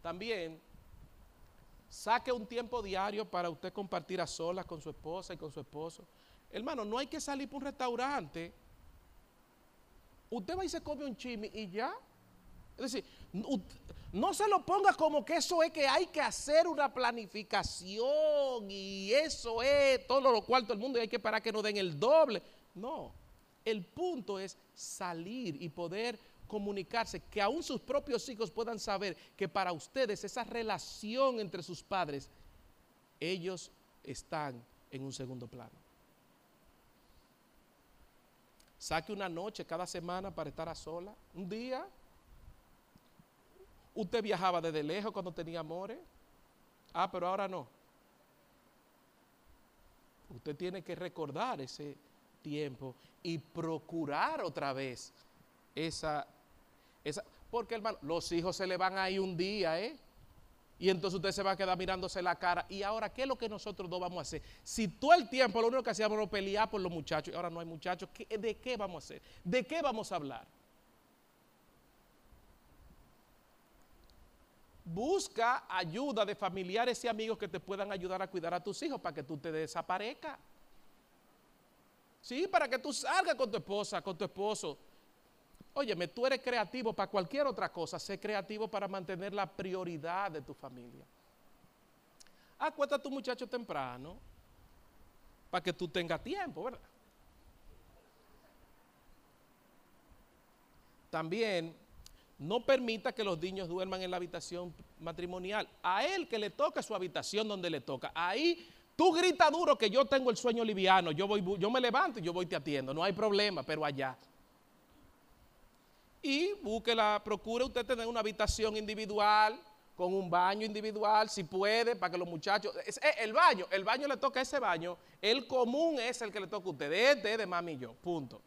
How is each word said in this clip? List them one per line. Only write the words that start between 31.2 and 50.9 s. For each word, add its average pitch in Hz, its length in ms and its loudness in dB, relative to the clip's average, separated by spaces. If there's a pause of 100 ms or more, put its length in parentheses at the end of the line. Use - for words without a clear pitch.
entre 175 240 -4
sus 175 180 -10
padres, 156 480 -2 (920)
ellos 180 500 -4 (320)
están 143 580 -6 (280)
en 135 120 -8
un 135 120 -8
segundo 123 340 -8
plano. 120 240 -16 (3000)
Saque 165 360 -2
una 196 160 -4
noche 175 340 -6
cada 170 240 -4
semana 180 420 -6
para 160 200 -6
estar 160 180 -8
a 160 80 -8
sola, 175 380 -10 (220)
un 185 120 -8
día. 254 400 -6 (2000)
Usted 220 260 0
viajaba 185 380 2
desde 156 240 0
lejos 202 300 -2
cuando 185 180 -6
tenía 165 300 -8
amores. 185 380 -8 (920)
Ah, 185 160 2
pero 180 180 -2
ahora 196 200 0
no. 175 180 -6 (2750)
Usted 147 280 -8
tiene 180 240 -6
que 175 140 -8